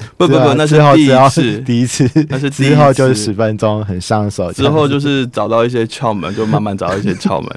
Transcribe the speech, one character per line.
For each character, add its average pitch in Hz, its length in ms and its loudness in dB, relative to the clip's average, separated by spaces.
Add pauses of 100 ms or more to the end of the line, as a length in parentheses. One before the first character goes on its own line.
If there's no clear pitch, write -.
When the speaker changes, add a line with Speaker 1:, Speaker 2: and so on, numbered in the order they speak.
(180)
Speaker 1:
不， 175 100 0
不， 135 60 2
不， - 0 -
Speaker 2:
之 - 60 2
后， 139 160 2
Speaker 1:
那 156 100 0
是 151 140 4
第 147 240 6
一 - 20 4
次。 - 20 2
Speaker 2:
之 135 80 4
后， 131 140 6
之 127 220 0
后， 107 120 -8
第 120 180 0
一 127 40 0
次， 147 440 0
Speaker 1:
那 135 100 -4
是 139 100 -2
第 135 140 -4
一 - 20 2
次。 135 40 2
Speaker 2:
之 147 60 4
后 147 160 6
就 131 160 2
是 127 60 2
十 107 180 -4
分 107 280 -2
钟 107 260 -2
很 90 160 -6
上 107 280 -2
手。 90 220 -6
Speaker 1:
之 139 160 -2
后 147 200 2
就 143 120 -2
是 139 280 -2
找 107 200 -6
到 113 160 2
一 120 60 0
些 120 160 -2
窍 113 260 -4
门， 92 240 -6
就 110 120 -2
慢 107 140 0
慢 101 140 -4
找 92 120 -4
到 92 100 -2
一 101 40 -6
些 95 120 -2
窍 92 260 -4
门， - 180 -10